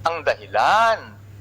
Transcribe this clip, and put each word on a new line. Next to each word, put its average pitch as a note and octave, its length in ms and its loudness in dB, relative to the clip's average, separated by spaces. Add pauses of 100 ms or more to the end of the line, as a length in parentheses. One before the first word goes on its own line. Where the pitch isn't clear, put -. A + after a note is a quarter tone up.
ang E3 220 -2
dahilan? B2+ 920 0 (260)